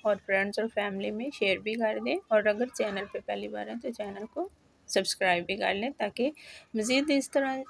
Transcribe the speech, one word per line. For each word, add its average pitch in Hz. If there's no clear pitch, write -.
और 208
फ्रेंड्स 196
और 220
फैमिली 202
में 226
शेयर 190
भी 214
कर 220
दें, 247
और 214
अगर 214
चैनल 202
पे 202
पहली 208
बार 208
हैं 233
तो 254
चैनल 208
को 339
सब्सक्राइब 185
भी 190
कर 190
लें, 233
ताकि 233
मज़ीद 254
इस 277
तरह 269